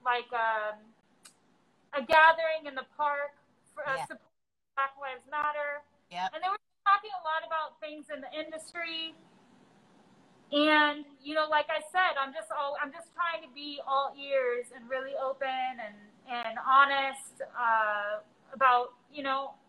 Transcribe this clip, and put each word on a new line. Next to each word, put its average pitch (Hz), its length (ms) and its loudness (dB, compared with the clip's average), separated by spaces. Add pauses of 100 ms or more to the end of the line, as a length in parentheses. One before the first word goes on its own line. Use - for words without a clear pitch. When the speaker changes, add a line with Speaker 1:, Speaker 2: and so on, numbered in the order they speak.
Speaker 1:
like, 240 320 -2
um, 220 400 -2 (1200)
a 277 80 -2
gathering 320 640 6
in 269 80 -12
the 262 80 -8 (160)
park 285 320 -2 (400)
for, 587 160 -10
uh, 539 80 -2
Speaker 2:
Yeah. 311 160 -6
Speaker 1:
support - 240 -18 (400)
Black 269 240 0
Lives 262 320 -10
Matter. 294 520 -2 (280)
Speaker 2:
Yep. 180 240 -4
Speaker 1:
And 320 80 -6
they 370 80 0
were 415 80 -2 (240)
talking 403 320 4
a 359 80 -8
lot 320 240 -2
about 320 320 -6
things 302 320 -12
in 285 80 -8
the 262 160 -12
industry. 320 800 -8 (1400)
And, 294 540 4 (180)
you 285 100 -8
know, 311 140 0
like 302 240 2
I 311 80 -2 (160)
said, 349 240 2
I'm 269 140 -4
just 311 180 -10
all, 285 300 -4
I'm 285 100 -6
just 339 240 -16
trying 330 280 -2
to 285 120 -20
be 285 320 -10
all 269 320 0
ears 254 560 0
and 247 140 -18
really 269 260 -4
open 269 320 -4 (320)
and, 208 160 -12 (320)
and 233 320 -6
honest, 269 800 4 (160)
uh, 214 640 0 (320)
about, 247 440 4 (160)
you 294 120 -10
know 269 320 -4 (140)